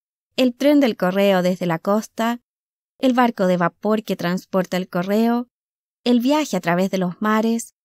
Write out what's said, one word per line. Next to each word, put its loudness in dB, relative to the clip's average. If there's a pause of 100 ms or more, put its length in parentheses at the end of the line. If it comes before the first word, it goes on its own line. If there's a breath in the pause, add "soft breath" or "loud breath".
(360)
el 2
tren 4
del 2
correo 2
desde -2
la -2
costa, -4 (580)
el 0
barco 2
de 2
vapor -2
que -6
transporta -4
el -6
correo, -2 (560)
el 2
viaje 0
a -2
través 0
de -4
los -4
mares, -2 (100)